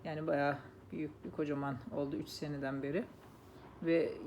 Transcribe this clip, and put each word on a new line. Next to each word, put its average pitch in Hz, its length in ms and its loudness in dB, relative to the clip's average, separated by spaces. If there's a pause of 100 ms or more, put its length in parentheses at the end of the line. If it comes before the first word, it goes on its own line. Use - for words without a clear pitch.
yani 156 240 -2
bayağı 143 300 6 (360)
büyük 151 320 -4
bir 180 60 -6
kocaman 143 460 0 (140)
oldu 143 240 0
üç 156 140 -4
seneden 139 540 -2
beri. 143 200 2 (800)
Ve 165 280 6 (160)